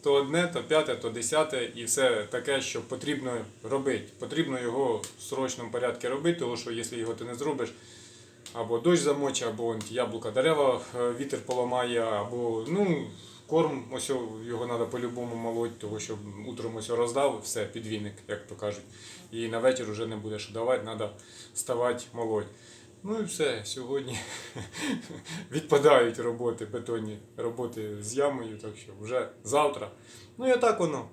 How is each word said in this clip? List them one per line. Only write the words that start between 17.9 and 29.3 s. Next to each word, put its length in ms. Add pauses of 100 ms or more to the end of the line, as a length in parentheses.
як 180
то 80
кажуть. 300 (480)
І 160
на 100
вечір 320
вже 160
не 100
буде 220
що 140
давати, 320
треба 260 (440)
вставати, 580
молоть. 340 (560)
Ну 160
і 40
все, 420
сьогодні 540 (640)
<laughs> 680
відпадають 680
роботи, 480
бетонні 520 (180)
роботи 680
з 120
ямою, 440
так 180
що 240
вже 280 (160)